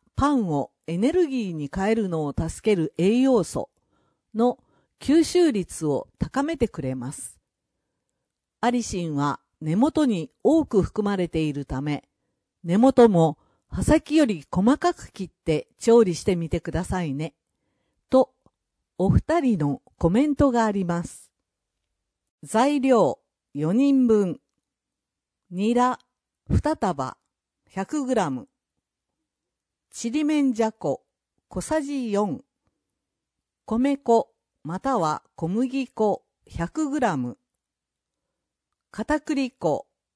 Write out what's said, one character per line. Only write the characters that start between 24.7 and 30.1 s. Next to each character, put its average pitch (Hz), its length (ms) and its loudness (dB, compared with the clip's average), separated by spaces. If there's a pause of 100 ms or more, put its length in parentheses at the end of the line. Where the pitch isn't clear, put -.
ニ 196 220 -2
ラ、 247 260 0 (500)
二 - 280 0
束、 139 400 -4 (540)
百 262 340 -6
グ 254 100 -2
ラ 190 140 0
ム。 127 200 -8 (1400)
ち - 200 -10